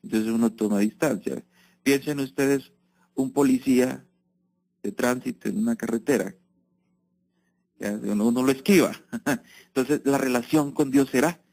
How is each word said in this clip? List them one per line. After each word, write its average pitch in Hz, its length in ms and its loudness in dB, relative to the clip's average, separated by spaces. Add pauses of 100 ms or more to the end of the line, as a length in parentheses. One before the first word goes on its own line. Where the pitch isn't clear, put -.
Entonces 110 260 -2
uno 113 220 0
toma 104 280 -2
distancia. - 640 -2 (400)
Piensen 139 360 0
ustedes, 135 520 -2 (440)
un 135 160 -4
policía 131 760 2 (800)
de 101 80 -6
tránsito 123 580 -4
en 101 80 -4
una 117 180 0
carretera. 113 600 -2 (1400)
Ya, 104 120 -6
uno, 104 360 -2
uno 123 160 0
lo 135 80 2
esquiva. 131 400 4 (340)
<laughs> - 160 -2 (260)
Entonces 131 380 -2
la 139 120 2
relación 135 540 0
con 139 200 -2
Dios 139 180 4
será 147 320 0 (120)